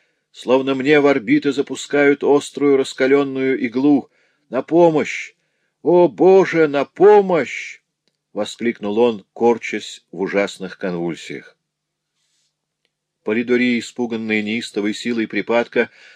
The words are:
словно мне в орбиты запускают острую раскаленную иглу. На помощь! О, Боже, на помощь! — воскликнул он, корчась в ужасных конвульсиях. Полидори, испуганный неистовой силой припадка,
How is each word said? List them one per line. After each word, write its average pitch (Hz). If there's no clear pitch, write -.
словно 135
мне 143
в 143
орбиты 139
запускают 143
острую 143
раскаленную 135
иглу. 127
На 127
помощь! 160
О, 175
Боже, 165
на 143
помощь! — 185
воскликнул 104
он, 117
корчась -
в 85
ужасных 95
конвульсиях. 85
Полидори, 120
испуганный 110
неистовой 107
силой 113
припадка, 117